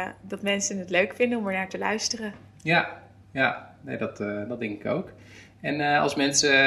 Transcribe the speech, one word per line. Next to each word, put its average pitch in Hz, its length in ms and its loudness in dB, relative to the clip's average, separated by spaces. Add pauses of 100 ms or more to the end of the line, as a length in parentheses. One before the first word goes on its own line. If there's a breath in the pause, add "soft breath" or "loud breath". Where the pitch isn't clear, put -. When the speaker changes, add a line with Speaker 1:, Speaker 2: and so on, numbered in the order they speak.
Speaker 1:
eh, - 40 -8 (120)
dat 190 200 -10
mensen 202 360 -2
het 180 120 -8
leuk 185 260 2
vinden 240 220 2
om 208 80 -4
er 196 60 -2
naar 190 160 -4
te 185 100 -8
luisteren. 214 540 -4 (300)
Speaker 2:
Ja, 165 260 2 (440)
ja. - 480 0
Nee, 131 160 -8
dat, - 240 -4
eh, 104 280 -4
dat 117 120 -8
denk 104 240 -6
ik 104 60 -2
ook. 165 180 -2 (520 soft breath)
En, 147 200 -2
eh, 147 200 4
als 143 140 2
mensen, 143 380 4 (140)